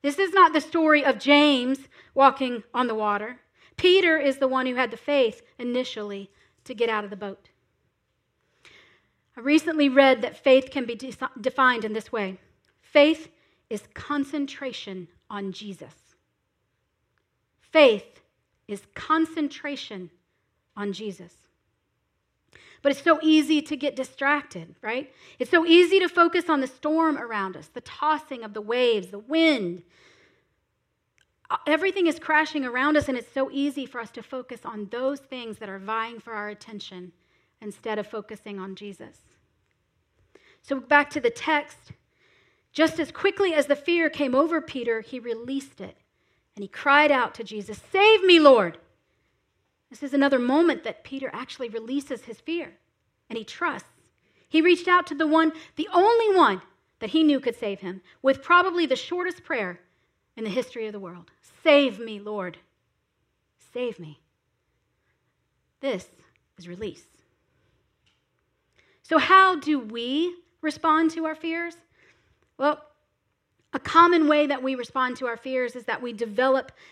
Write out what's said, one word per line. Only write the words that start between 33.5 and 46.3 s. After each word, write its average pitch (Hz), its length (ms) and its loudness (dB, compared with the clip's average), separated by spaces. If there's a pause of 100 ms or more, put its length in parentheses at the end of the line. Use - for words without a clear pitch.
easy 277 340 -6
for 247 140 -14
us 220 120 -14
to 233 100 -18
focus 247 420 -14
on 214 280 -12
those 262 280 -4
things 233 380 -14
that 208 120 -14
are 196 100 -14
vying 226 400 -6
for 233 140 -16
our 208 160 -8
attention 202 640 -18 (480)
instead 214 360 -10
of 208 80 -8
focusing 208 540 -14
on 190 160 -12
Jesus. 208 420 -20 (1400)
So 269 180 -8
back 285 320 2
to 302 80 -6
the 240 120 0
text, - 600 -6 (800)
just 320 260 0
as 294 120 -6
quickly 392 420 -2
as 294 120 2
the 285 100 0
fear 339 340 0
came 269 260 -4
over 311 260 0
Peter, 233 400 -6
he 247 180 -14
released 240 600 -10
it, - 160 -18 (580)